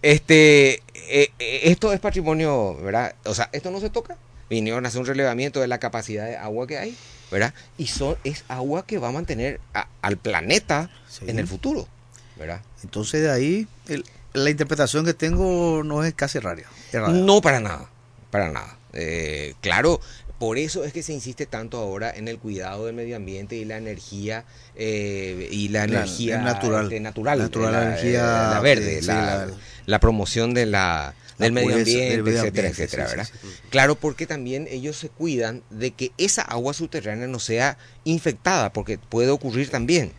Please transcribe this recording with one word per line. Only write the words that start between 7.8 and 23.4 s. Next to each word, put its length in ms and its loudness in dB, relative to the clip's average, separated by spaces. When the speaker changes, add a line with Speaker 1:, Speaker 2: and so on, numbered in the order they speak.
Speaker 1:
son, 360 -4
es 260 -8
agua 360 -4
que 140 -6
va 80 -4
a 40 -2
mantener 480 -6
a, 140 -2
al 140 0
planeta 760 -2
Speaker 2:
Sí. 180 -16
Speaker 1:
en 120 -2
el 80 -2
futuro, 400 -4
¿verdad? 240 -10
Speaker 2:
Entonces, 400 -2
de 80 2
ahí, 360 2
el, 180 -6
la 180 4
interpretación 540 2
que 100 2
tengo 680 2
no 200 0
es 100 0
casi 240 -2
rara, 240 -6
errada. 200 2
Speaker 1:
No, 280 8
para 180 4
nada, 300 -6
para 220 0
nada. 260 -8
Eh, 680 -6
claro, 400 4
por 220 -2
eso 240 -4
es 100 -6
que 80 -8
se 120 -8
insiste 340 -10
tanto 320 -10
ahora 360 -6
en 120 -10
el 100 -8
cuidado 480 -8
del 100 -8
medio 200 -8
ambiente 400 -10